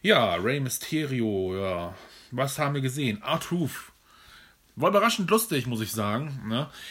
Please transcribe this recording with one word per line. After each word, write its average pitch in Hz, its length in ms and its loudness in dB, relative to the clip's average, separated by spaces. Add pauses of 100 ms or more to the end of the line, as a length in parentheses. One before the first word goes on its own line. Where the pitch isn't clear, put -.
Ja, 123 320 6
Rey 113 240 2
Mysterio, 117 1000 -2
ja. 87 380 -2 (340)
Was 135 300 -2
haben 143 160 0
wir 139 60 -2
gesehen? 127 420 -2
R-Truth. 165 680 -2 (840)
War 151 140 2
überraschend 202 420 4
lustig, 190 340 2
muss 117 160 -2
ich 107 120 -4
sagen, 117 540 -2
ne? 123 220 -2 (220)